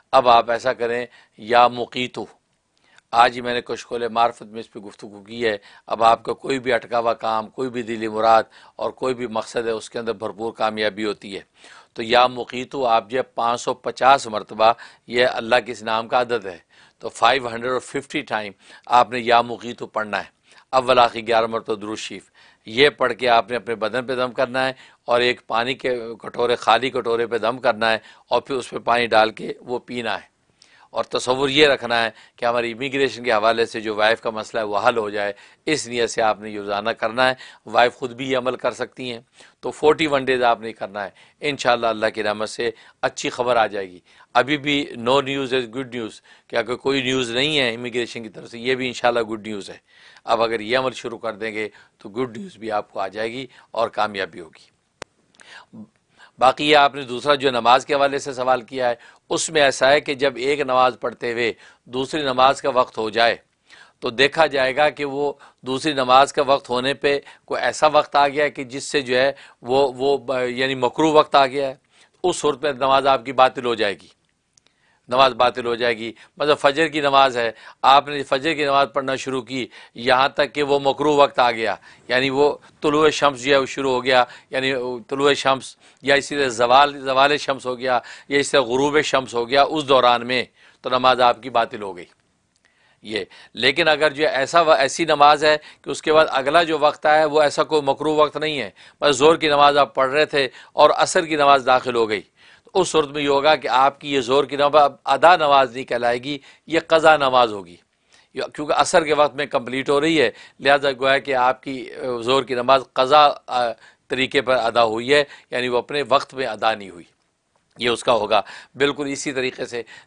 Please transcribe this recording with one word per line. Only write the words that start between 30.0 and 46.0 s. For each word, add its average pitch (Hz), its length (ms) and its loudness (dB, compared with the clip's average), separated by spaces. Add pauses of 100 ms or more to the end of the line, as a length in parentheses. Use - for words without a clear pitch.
है। - 200 -18 (580)
और 117 100 -4
तसव्वुर 131 460 -2
ये 147 160 4
रखना 120 300 0
है 113 160 0 (260)
कि 120 80 -4
हमारी 120 240 -2
इमिग्रेशन 123 540 -4
के 120 80 0
हवाले 113 340 2
से 113 140 -8
जो 107 140 -6
वाइफ 107 260 2
का 120 100 -6
मसला 110 300 -8
है 110 60 -4
वो 104 100 -6
हल 117 200 0
हो 104 140 -2
जाए, 101 240 -4 (320)
इस 147 220 -4
नीयत 117 200 -2
से - 140 -4
आपने 107 280 -2
ये 104 80 -10
रोज़ाना 101 340 -4
करना 117 320 -2
है। 131 120 0 (300)
वाइफ 117 320 2
ख़ुद 123 140 -8
भी 131 160 -8
ये 131 60 -2
अमल 123 220 -2
कर 123 160 -4
सकती 123 360 -10
हैं। 120 180 -12 (360)
तो - 80 -8
फ़ोर्टी 156 360 2
वन 139 180 0
डेज 127 180 0
आपने 113 300 0
करना 101 300 -12
है, 92 100 -10 (300)
इंशाअल्लाह 120 480 0
अल्लाह 110 200 -2
की 107 120 -4
रहमत 104 260 -4
से 117 240 -6 (300)
अच्छी 135 260 -4
खबर 123 280 -2
आ 110 100 4
जाएगी। 98 360 -10 (320)
अभी 123 240 2
भी 143 200 -2 (200)
no 123 220 2
news 135 320 -6
is 127 160 -2
good 123 240 -12
news, 117 220 -10 (360)